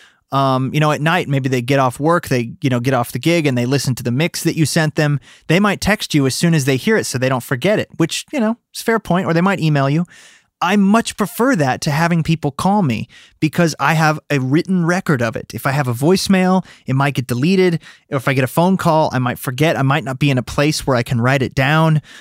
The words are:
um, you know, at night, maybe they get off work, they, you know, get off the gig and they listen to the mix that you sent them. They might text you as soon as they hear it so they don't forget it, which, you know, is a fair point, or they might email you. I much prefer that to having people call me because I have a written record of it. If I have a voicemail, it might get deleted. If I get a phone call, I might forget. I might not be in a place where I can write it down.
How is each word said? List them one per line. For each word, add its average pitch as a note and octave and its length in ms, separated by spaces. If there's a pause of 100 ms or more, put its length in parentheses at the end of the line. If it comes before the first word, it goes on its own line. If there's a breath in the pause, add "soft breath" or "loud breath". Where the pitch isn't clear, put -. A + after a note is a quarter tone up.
(340 loud breath)
um, C3 400
you D3+ 80
know, D3+ 100
at C#3 80
night, E3 300
maybe C#3 180
they B2+ 140
get C#3 180
off C3 200
work, E3 280
they, A#2+ 340
you C#3+ 80
know, B2 120
get C3 120
off A#2+ 200
the B2+ 60
gig E3 260
and B2+ 120
they A#2+ 100
listen C3 280
to - 80
the B2+ 80
mix D3+ 320
that E3 140
you D#3+ 80
sent D#3 300
them. D3 240 (280 loud breath)
They E3 120
might G3+ 200
text - 340
you C#3+ 120
as C3 100
soon E3+ 180
as D3 120
they C3+ 100
hear A3 220
it B2 80
so - 120
they B2+ 120
don't B2+ 140
forget E3 360
it, A2+ 80 (100)
which, - 360
you D4 60
know, A3+ 180 (160)
is - 80
a - 20
fair A3+ 160
point, F3+ 260
or D#3+ 80
they E3 80
might F#3+ 180
email C#3+ 300
you. D#3+ 160 (580 loud breath)
I F#3 140
much G#3 400
prefer A#3 400
that C3 240
to D#3+ 100
having E3 320
people D#3+ 260
call G3 340
me A#2 260 (320 loud breath)
because D#3 380
I D3 160
have D#3 220 (120)
a D3 100
written D#3+ 460
record E3 360
of A2+ 140
it. - 180
If - 140
I C3+ 40
have C3+ 180
a A#2+ 40
voicemail, F#3 720 (220 loud breath)
it C3 60
might C#3 220
get B2 120
deleted. E3+ 540 (260 loud breath)
If C#3 220
I C#3 40
get C3 120
a - 20
phone F3+ 300
call, D#3 340
I C3 80
might B2 180
forget. C#3 380
I A#2+ 60
might C#3 240
not C3 140
be C#3+ 120
in B2+ 60
a B2 60
place - 440
where C3+ 80
I A#2 80
can A#2+ 160
write C3 240
it - 100
down. D#3 480 (200 loud breath)